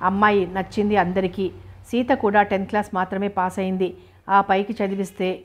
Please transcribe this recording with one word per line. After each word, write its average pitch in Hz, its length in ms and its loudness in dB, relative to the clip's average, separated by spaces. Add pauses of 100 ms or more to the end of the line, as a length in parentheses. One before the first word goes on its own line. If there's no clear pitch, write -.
అమ్మాయి 196 440 4
నచ్చింది 196 500 -2
అందరికీ. 185 560 0 (360)
సీత 247 220 0
కూడా 214 320 4
టెన్త్ 196 260 -2
క్లాస్ 208 260 -2
మాత్రమే 190 340 -2
పాస్ 185 300 -4
అయింది. 185 380 -2 (320)
ఆ 196 120 6
పైకి 196 320 2
చదివిస్తే 190 720 -4